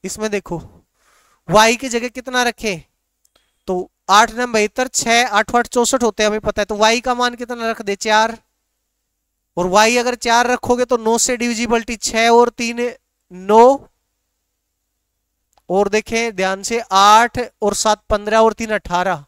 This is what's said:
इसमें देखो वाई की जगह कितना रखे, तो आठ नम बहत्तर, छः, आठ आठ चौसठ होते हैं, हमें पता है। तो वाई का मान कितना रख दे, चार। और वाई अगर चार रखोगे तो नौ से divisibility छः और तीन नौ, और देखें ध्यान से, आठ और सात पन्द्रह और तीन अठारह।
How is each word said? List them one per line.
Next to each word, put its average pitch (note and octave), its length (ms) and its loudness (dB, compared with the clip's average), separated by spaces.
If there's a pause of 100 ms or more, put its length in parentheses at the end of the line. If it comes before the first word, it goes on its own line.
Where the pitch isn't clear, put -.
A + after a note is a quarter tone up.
इसमें G#3+ 260 -8
देखो F#3+ 300 -6 (880)
वाई A3 280 4
की C4 120 -10
जगह A#3+ 220 -6
कितना B3+ 320 -6
रखे, A3 340 -4 (920)
तो F3+ 220 -4 (200)
आठ A3 220 4
नम A#3+ 200 -6
बहत्तर, A3 360 -2
छः, A#3 400 0
आठ G#3 280 -2
आठ A#3+ 120 0
चौसठ B3 340 -2
होते A3 200 -2
हैं, G#3+ 80 2
हमें G#3+ 120 -4
पता G#3 200 -4
है। G3 40 -4
तो G#3+ 100 -8
वाई A3 240 2
का B3 140 -4
मान A#3+ 200 -2
कितना A#3 360 -8
रख A3 120 -8
दे, G3+ 140 -6
चार। A3 420 0 (1160)
और F3 120 -2
वाई A3 280 4
अगर A#3+ 240 -2
चार A#3+ 280 2
रखोगे B3 360 -2
तो B3 140 -2
नौ A3+ 220 0
से B3+ 180 -2
divisibility A#3 640 -4
छः A3+ 280 0
और A#3 200 6
तीन A#3+ 400 -6 (420)
नौ, A3 560 4 (1800)
और G3 220 0
देखें A3+ 460 -4
ध्यान F#3+ 260 -4
से, A3+ 200 -4
आठ G#3+ 560 4 (240)
और G3+ 140 0
सात G#3+ 340 -2
पन्द्रह G#3 280 0
और A3 160 4
तीन A3+ 180 -8
अठारह। F3 560 -4